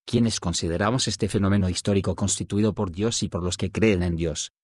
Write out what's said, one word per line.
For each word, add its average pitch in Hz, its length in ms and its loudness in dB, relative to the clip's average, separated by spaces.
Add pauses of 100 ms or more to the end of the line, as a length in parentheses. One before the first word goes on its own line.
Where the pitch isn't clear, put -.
quienes 117 340 2
consideramos 95 720 0
este 104 180 -2
fenómeno 98 400 2
histórico 95 480 0
constituido 101 580 0
por 104 160 -4
Dios 104 340 -2
y 95 40 0
por 87 160 -4
los 90 140 -2
que 95 160 -4
creen 98 300 4
en 87 120 0
Dios, 80 380 -4 (100)